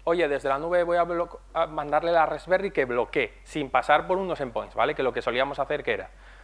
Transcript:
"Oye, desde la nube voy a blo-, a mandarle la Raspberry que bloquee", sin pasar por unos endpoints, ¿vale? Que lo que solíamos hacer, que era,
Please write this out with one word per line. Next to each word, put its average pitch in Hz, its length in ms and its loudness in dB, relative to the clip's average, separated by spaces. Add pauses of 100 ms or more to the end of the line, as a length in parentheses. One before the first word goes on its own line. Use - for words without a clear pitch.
"Oye, 170 240 2
desde 139 180 0
la 135 120 0
nube 175 240 0
voy 170 140 0
a 170 60 4
blo-, 170 360 -4 (140)
a 165 140 0
mandarle 156 460 0
la 165 120 6
Raspberry 180 460 -2
que 143 140 2
bloquee", 120 480 -2 (100)
sin 143 260 -6
pasar 147 380 4
por 185 100 0
unos 185 220 -4
endpoints, 113 360 -6
¿vale? 135 200 2
Que 143 80 -2
lo 123 80 2
que 117 100 -4
solíamos 135 380 0
hacer, 139 240 -4
que 117 100 0
era, 92 160 -4 (340)